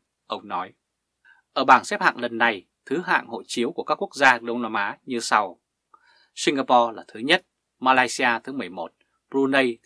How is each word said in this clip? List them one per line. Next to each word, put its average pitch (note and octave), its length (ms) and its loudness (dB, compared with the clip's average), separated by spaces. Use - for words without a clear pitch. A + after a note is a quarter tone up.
ông G#2 200 -10
nói. F#2 260 -8
Ở C3+ 120 -2
bảng B2+ 200 6
xếp - 160 -6
hạng D3+ 180 0
lần A#2 180 -6
này, A2+ 280 0
thứ D#3 200 -4
hạng D3 220 -2
hộ A2+ 200 -10
chiếu A#2+ 240 -2
của - 120 -8
các D3+ 120 -2
quốc - 200 -10
gia C3 240 6
Đông A#2 220 -6
Nam A2 120 -6
Á G#2+ 320 -4
như B2+ 140 -6
sau. G#2+ 420 -2
Singapore B2+ 600 2
là F#2+ 120 -14
thứ G#2+ 120 -16
nhất, D3+ 260 0
Malaysia B2+ 500 2
thứ C3+ 100 -12
mười G#2+ 160 -8
một, F2+ 240 -12
Brunei C3+ 540 2